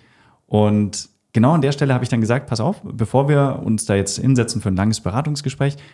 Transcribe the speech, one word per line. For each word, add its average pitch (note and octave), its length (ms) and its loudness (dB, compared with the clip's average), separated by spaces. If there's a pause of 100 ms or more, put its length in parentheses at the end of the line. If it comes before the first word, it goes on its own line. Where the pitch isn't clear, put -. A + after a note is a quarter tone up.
(460)
Und G#2 640 2 (240)
genau A#2+ 200 4
an E3 100 2
der C#3 100 0
Stelle C#3+ 220 0
habe B2 100 -2
ich B2 60 -4
dann A#2 100 0
gesagt, A#2+ 260 0
„Pass A2 140 -4
auf, D#3+ 240 -4
bevor C3+ 440 0
wir C#3+ 360 2
uns A2 220 -2
da G2+ 100 2
jetzt G2 240 -2
hinsetzen A#2+ 400 0
für G#2 80 -2
ein F#2 80 0
langes G#2+ 240 0
Beratungsgespräch, C#3+ 760 -4 (180)